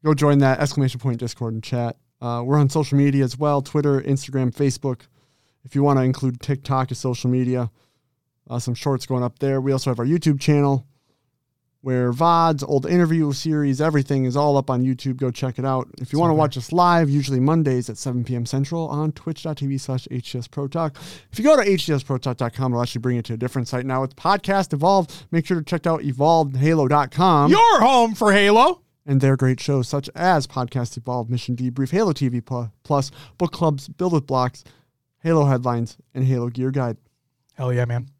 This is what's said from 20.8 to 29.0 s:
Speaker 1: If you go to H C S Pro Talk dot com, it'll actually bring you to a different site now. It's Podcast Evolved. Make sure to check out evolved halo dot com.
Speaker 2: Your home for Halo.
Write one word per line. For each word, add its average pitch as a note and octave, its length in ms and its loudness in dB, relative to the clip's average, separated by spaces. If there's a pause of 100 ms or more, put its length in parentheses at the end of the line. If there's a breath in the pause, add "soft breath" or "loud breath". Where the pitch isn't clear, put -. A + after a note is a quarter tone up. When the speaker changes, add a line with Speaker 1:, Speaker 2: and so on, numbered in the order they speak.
Speaker 1:
If - 60 -10
you A3 60 -4
go D4+ 180 8
to - 80 -
H F#3 160 0
C D#3+ 60 -2
S C3+ 100 0
Pro C3+ 140 -4
Talk B2 220 -6
dot A#2 160 -4
com, C3 180 -2
it'll A#2+ 100 0
actually A#2+ 200 -6
bring B2 140 -2
you A#2 60 -4
to A#2 120 -8
a - 40 -8
different B2 300 -6
site B2+ 160 -6
now. C3 180 -2
It's C3 120 -6
Podcast F#3+ 580 0
Evolved. E3+ 580 0
Make E3 160 0
sure F3 120 0
to D#3 60 -4
check E3+ 220 -4
out E3 180 -2
evolved C#3+ 520 2
halo D3 320 2
dot D3 220 4
com. D#3 400 4
Speaker 2:
Your G#4+ 300 6
home A#3 340 4
for G#3 180 4
Halo. G#3+ 480 6 (260)